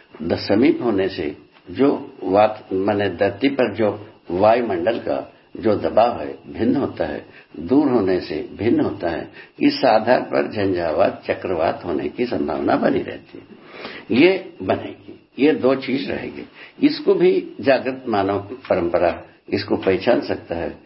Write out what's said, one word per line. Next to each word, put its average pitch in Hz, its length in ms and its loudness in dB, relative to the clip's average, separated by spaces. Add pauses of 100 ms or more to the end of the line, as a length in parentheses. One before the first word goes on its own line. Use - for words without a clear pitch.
(220)
द-, 87 140 0
समीप 120 480 2
होने 95 260 0
से 78 280 -6 (340)
जो 123 520 0
वात-, 101 500 2
माने 101 360 0
धरती 98 400 0
पर 120 260 0
जो 104 320 -2 (240)
वायुमंडल 104 680 2
का 65 340 -6 (240)
जो 104 180 2
दबाव 85 460 2
है 69 160 -8 (100)
भिन्न 104 280 0
होता 104 300 -2
है, 71 200 -8 (340)
दूर 127 280 2
होने 95 320 2
से 78 340 -6
भिन्न 123 260 2
होता 87 300 -2
है। 78 220 -6 (280)
इस 143 260 2
आधार 113 360 4
पर - 300 -2
झंझावात, 92 760 0
चक्रवात 92 580 -2
होने 71 240 -4
की 120 160 -4
संभावना 76 500 -2
बनी - 240 0
रहती - 380 -10
है, - 80 -20 (760)
ये 185 400 2
बनेगी। - 540 -4 (240)
ये 147 120 6
दो 131 240 2
चीज - 360 -4
रहेगी। - 320 -8 (400)
इसको 151 300 2
भी 185 380 2 (100)
जागृत 127 460 0
मानव 98 320 0
परंपरा 85 840 0 (260)
इसको 101 280 -2
पहचान 117 440 2
सकता - 340 -6
है। 80 300 -6